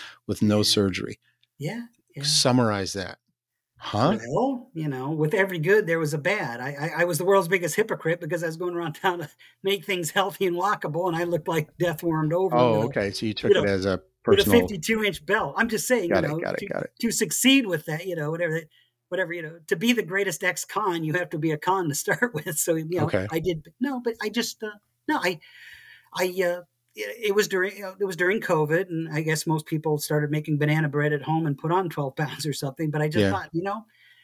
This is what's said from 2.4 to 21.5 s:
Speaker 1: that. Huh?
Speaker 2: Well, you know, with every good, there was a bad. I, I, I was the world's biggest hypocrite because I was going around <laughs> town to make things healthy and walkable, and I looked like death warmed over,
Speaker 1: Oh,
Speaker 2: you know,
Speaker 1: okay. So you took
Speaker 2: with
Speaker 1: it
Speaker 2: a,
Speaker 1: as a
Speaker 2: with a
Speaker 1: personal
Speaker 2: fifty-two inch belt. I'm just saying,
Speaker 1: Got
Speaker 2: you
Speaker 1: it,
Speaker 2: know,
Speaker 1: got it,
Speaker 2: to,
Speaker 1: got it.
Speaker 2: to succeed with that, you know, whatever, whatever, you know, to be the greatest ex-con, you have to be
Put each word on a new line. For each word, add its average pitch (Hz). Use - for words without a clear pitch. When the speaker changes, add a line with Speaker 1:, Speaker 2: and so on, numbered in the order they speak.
Speaker 1:
that. 92
Huh? 143
Speaker 2:
Well, 240
you 156
know, 135
with 156
every 185
good, 185
there 165
was 151
a 156
bad. 143
I, 139
I, 147
I -
was 175
the 180
world's 190
biggest 175
hypocrite 214
because 165
I -
was 160
going 175
around 165
<laughs> -
town 175
to 151
make 196
things 175
healthy 190
and 175
walkable, 180
and 165
I 175
looked 170
like 160
death 170
warmed 156
over, 185
Speaker 1:
Oh, 120
Speaker 2:
you 107
know, 113
Speaker 1:
okay. 101
So 113
you 104
took 117
Speaker 2:
with 104
Speaker 1:
it 101
Speaker 2:
a, 98
Speaker 1:
as 95
a 92
Speaker 2:
with 135
a -
Speaker 1:
personal 233
Speaker 2:
fifty-two 214
inch 165
belt. 185
I'm 226
just 214
saying, 226
Speaker 1:
Got 95
Speaker 2:
you 135
Speaker 1:
it, -
Speaker 2:
know, 156
Speaker 1:
got 50
it, -
Speaker 2:
to, -
Speaker 1:
got -
it. -
Speaker 2:
to 233
succeed 240
with 170
that, 165
you 175
know, 151
whatever, 165
whatever, 180
you 175
know, 160
to 196
be 226
the 220
greatest 185
ex-con, 170
you 156
have 180
to 170
be 160